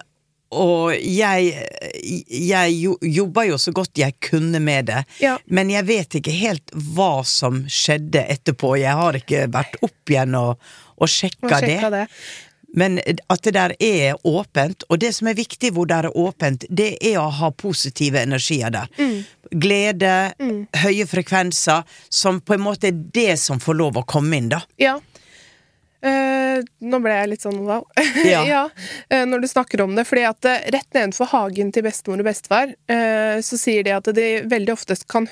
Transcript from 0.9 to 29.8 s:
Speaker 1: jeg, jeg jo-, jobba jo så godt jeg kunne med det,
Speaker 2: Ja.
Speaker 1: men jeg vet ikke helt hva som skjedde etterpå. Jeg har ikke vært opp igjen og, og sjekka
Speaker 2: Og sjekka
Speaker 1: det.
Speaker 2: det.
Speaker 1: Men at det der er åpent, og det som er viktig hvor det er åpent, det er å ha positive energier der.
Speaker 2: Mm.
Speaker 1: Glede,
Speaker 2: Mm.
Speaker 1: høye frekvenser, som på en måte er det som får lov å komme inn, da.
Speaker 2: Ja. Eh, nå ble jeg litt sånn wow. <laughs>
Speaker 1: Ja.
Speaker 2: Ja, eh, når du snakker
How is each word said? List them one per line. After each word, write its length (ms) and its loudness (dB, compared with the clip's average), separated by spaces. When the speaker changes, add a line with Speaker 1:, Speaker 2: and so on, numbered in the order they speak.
Speaker 1:
jeg, 640 0
jeg 420 0
jo-, 200 0
jobba 460 0
jo 100 0
så 140 -2
godt 260 -4
jeg 220 0
kunne 420 0
med 260 0
det, 180 -2
Speaker 2:
Ja. 180 2
Speaker 1:
men 220 2
jeg 160 0
vet 300 0
ikke 160 -4
helt 420 -2
hva 520 0
som 420 0
skjedde 600 0
etterpå. 500 0
Jeg 160 2
har 200 2
ikke 340 -2
vært 340 -4
opp 280 -4
igjen 260 2
og, 220 0
og 100 2
sjekka 360 -2
Speaker 2:
Og 200 2
sjekka 260 0
Speaker 1:
det. 20 -2
Speaker 2:
det. 160 -2
Speaker 1:
Men 220 2
at 120 0
det 120 0
der 260 2
er 360 2
åpent, 640 -2
og 100 2
det 160 0
som 140 -2
er 40 0
viktig 380 -4
hvor 160 0
det 80 2
er 160 0
åpent, 580 -2
det 320 -2
er 180 2
å 120 0
ha 200 0
positive 680 -2
energier 500 0
der. 280 -6
Speaker 2:
Mm. 280 -2
Speaker 1:
Glede, 880 2
Speaker 2:
Mm. 380 -4
Speaker 1:
høye 320 2
frekvenser, 800 0
som 320 0
på 120 0
en 60 2
måte 280 -2
er 40 2
det 480 0
som 200 -2
får 180 0
lov 180 2
å 100 -4
komme 300 0
inn, 140 0
da. 100 0
Speaker 2:
Ja. 220 2
Eh, 560 0
nå 200 -2
ble 140 0
jeg 160 0
litt 100 -8
sånn 240 -6
wow. 200 -2
<laughs> 320 2
Speaker 1:
Ja. 180 4
Speaker 2:
Ja, 180 2
eh, 160 2
når 160 0
du 60 0
snakker 340 0